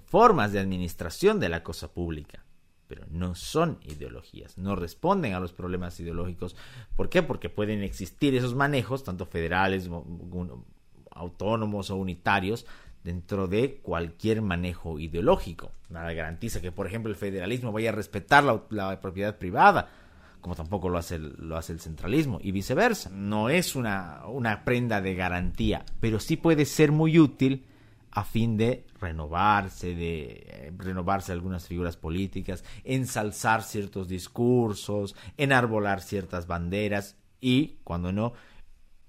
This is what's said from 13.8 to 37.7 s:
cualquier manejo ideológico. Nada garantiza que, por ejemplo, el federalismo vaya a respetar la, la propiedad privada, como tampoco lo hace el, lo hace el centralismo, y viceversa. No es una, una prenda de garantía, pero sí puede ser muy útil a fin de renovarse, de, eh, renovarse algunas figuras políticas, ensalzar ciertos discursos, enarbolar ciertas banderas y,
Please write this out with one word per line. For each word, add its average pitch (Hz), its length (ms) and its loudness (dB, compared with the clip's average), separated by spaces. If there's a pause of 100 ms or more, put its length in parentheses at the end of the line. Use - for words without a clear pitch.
cualquier 87 600 -2
manejo 87 580 -2
ideológico. 85 720 0 (180)
Nada 85 240 -6
garantiza 85 480 -4
que, 87 100 -4
por 95 160 -6
ejemplo, 110 240 -4
el 95 60 -6
federalismo 104 540 -4
vaya 110 180 0
a 107 40 0
respetar 107 500 4
la, 120 260 2
la 95 320 -2
propiedad 98 360 -4
privada, 131 520 4 (520)
como 87 140 -8
tampoco 90 340 -2
lo 87 80 0
hace 85 180 -4
el, 78 220 -8
lo 80 200 -8
hace 82 160 -8
el 82 60 -8
centralismo, 92 600 -2
y 98 100 -4
viceversa. 143 580 0
No 104 400 0
es 175 260 2
una, 95 520 -4
una 117 360 -2
prenda 120 380 2
de 95 140 -2
garantía, 90 720 0 (140)
pero 110 200 2
sí 156 180 0
puede 156 280 4
ser 151 260 6
muy 160 280 6
útil 135 460 6 (460)
a 104 120 0
fin 113 340 2
de 113 280 2 (140)
renovarse, 90 960 0
de, 78 520 -6
eh, 65 300 -14
renovarse 95 540 -2
algunas 87 360 -4
figuras 87 300 -4
políticas, 92 640 -4 (200)
ensalzar 113 800 0
ciertos 98 440 -6
discursos, 104 1080 0 (200)
enarbolar 110 640 4
ciertas 90 440 -6
banderas 98 720 -2 (240)
y, 127 420 2